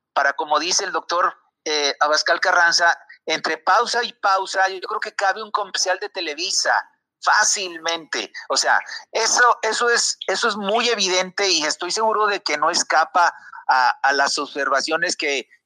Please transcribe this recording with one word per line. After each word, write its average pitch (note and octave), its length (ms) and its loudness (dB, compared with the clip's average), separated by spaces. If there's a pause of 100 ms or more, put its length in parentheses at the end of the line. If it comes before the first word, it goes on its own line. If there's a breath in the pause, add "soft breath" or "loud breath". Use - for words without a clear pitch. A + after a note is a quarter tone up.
(140)
para, C#3 200 2
como D3+ 240 -2
dice F#3 280 0
el F3+ 80 -8
doctor, F3 420 -2 (300)
eh, D3 340 0
Abascal D3+ 400 2
Carranza, F3 580 4 (280 loud breath)
entre D#3+ 320 -2
pausa A#3 460 2
y G#3+ 100 -8
pausa, F#3+ 560 0
yo F#3+ 120 -6
creo G#3+ 200 -6
que G#3+ 140 -6
cabe G3+ 280 0
un G#3 80 -12
comercial F#3+ 480 -2
de G#3 80 -8
Televisa E3 640 -2 (460)
fácilmente. E3 1120 -2 (160 loud breath)
O C#3 80 -2
sea, C3 240 2 (320 loud breath)
eso, A3+ 520 4
eso A3 260 0
es, - 280 0 (100)
eso F#3+ 200 -2
es G#3 80 0
muy G#3 320 0
evidente F#3+ 600 0
y D#3+ 140 0
estoy - 280 -4
seguro A3+ 360 0
de G3+ 140 -2
que D3+ 160 -2
no D3+ 120 0
escapa E3 640 2 (340 loud breath)
a, B2+ 220 4
a - 240 2
las C#3 240 2
observaciones C#3+ 800 -2
que C#3+ 320 -4 (160 soft breath)